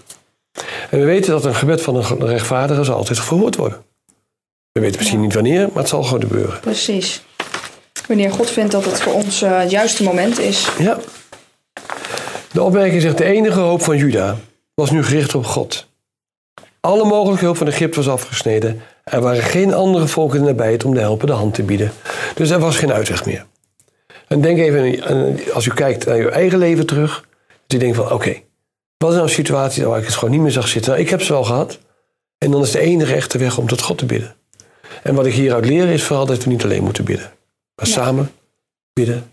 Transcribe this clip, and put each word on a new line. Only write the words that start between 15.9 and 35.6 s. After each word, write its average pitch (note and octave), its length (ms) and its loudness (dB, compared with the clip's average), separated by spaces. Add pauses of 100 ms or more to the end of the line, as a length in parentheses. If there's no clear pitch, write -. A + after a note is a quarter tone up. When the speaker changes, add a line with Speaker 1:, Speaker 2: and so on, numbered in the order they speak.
Speaker 1:
Alle G#3 240 2
mogelijke G3+ 400 2
hulp E3+ 120 2
van E3+ 100 0
Egypte D#3+ 300 0
was C#3 120 0
afgesneden. A2+ 760 -2 (220)
Er C3 160 -2
waren B2 220 2
geen F#3 320 2
andere F#3 320 2
volken D3 320 0
in C#3+ 60 2
de C#3+ 60 4
nabijheid A#2 340 0
om C3 100 2
de B2 60 2
helpende A2 320 0
hand G#2+ 220 0
te - 80 -2
bieden." G2+ 300 0 (420)
Dus D#3 160 0
er F3+ 80 2
was D#3+ 180 2
geen C#3 160 0
uitweg G#2+ 340 -2
meer. F#2+ 200 -6 (840)
En D3 120 2
denk E3 180 4
even, C#3+ 460 2
aan, C3+ 340 0 (140)
als A#2 140 -2
u A#2+ 40 0
kijkt C3+ 360 -2
naar B2+ 100 2
uw A2+ 120 2
eigen F#3 300 2
leven E3+ 280 2
terug, D3 380 -2 (420)
dat C3+ 140 0
u - 20 -
denkt A#2+ 140 0
van, A2 160 -2
"Oké, A2 240 -2 (600)
wat E3 120 2
is E3+ 60 4
nou E3 120 2
een - 60 0
situatie C#3+ 500 -2
waar A2+ 140 0
ik A2 80 -4
het - 80 -4
gewoon A#2 160 -2
niet D3 100 2
meer D3+ 100 4
zag A#2+ 180 -2
zitten?" A2+ 240 -2
Nou, - 120 2
ik C#3+ 60 -2
heb F#3 120 0
ze E3 100 -2
wel C3+ 120 2
gehad. A#2+ 340 -2 (600)
En C#3+ 120 0
dan C#3+ 120 2
is C3+ 80 0
de - 100 0
enige D#3+ 340 2
echte C#3 240 -2
weg B2 200 0
om B2 80 -2
tot B2 160 -2
God F3 160 -4
te - 80 -4
bidden. A2+ 280 -4 (680)
En C#3+ 120 -2
wat C3+ 120 2
ik B2 60 2
hieruit A#2+ 320 2